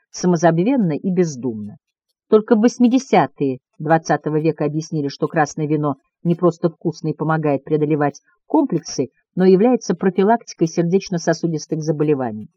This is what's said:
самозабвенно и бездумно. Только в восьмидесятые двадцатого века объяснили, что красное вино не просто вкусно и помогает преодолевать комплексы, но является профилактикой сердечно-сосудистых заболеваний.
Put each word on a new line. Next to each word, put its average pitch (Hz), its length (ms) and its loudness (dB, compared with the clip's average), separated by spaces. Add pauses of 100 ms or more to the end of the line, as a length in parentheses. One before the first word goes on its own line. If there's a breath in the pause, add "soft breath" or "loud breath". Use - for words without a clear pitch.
(120)
самозабвенно 175 800 2
и 185 180 -4
бездумно. 123 680 -4 (520)
Только 220 260 4
в 208 60 2
восьмидесятые 214 960 2 (180)
двадцатого 156 600 0
века 156 240 -2
объяснили, 151 440 -4
что 143 200 -6
красное 156 400 -2
вино 147 280 -2 (280)
не 170 120 0
просто 170 340 0
вкусно 160 400 -6
и 151 40 -4
помогает 151 500 -2
преодолевать 147 580 -2 (240)
комплексы, 180 600 -2 (280)
но 180 100 2
является 202 500 4
профилактикой 196 720 0
сердечно-сосудистых 170 1120 -2
заболеваний. 147 760 -2